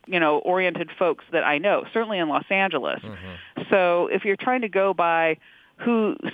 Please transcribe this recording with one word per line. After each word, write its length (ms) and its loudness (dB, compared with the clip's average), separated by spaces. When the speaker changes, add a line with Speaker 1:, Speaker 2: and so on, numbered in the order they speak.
Speaker 1:
you 120 0
know, 200 4
oriented 600 0
folks 340 0
that 120 2
I 140 2
know, 340 2
certainly 260 -2
in 100 0
Los 220 0
Angeles. 520 0
Speaker 2:
Mm-hmm. 680 -12
Speaker 1:
So 380 4
if 160 -2
you're 120 0
trying 260 -2
to 60 -4
go 260 2
by 440 0
who 400 0